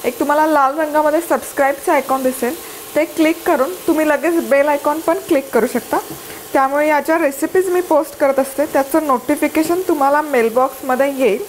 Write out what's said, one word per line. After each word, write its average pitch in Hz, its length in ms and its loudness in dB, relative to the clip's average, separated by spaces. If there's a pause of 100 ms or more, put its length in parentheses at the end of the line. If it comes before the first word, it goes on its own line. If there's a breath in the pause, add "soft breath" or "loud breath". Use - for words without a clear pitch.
एक 240 160 -4
तुम्हाला 294 260 2
लाल 285 320 2
रंगामध्ये 302 420 2
सबस्क्राईबचं 277 720 -2
आयकॉन 262 300 0
दिसेल, 254 320 -2 (420 loud breath)
ते 302 80 2
क्लिक 320 420 0
करून 330 280 0 (120)
तुम्ही 311 220 2
लगेच 294 400 0
बेल 277 200 4
आयकॉन 294 320 0
पण 330 180 0 (100)
क्लिक 269 260 0
करू 233 120 4
शकता. 247 320 -2 (540 loud breath)
त्यामुळे 285 360 2
या 294 120 2
ज्या 320 180 0
रेसिपीज 320 500 0
मी 359 120 0
पोस्ट 311 380 0
करत 269 200 2
असते 277 280 -2
त्याचं 294 400 0
नोटिफिकेशन 302 840 0
तुम्हाला 285 340 2
मेलबॉक्समध्ये 262 960 0
येईल. 254 300 2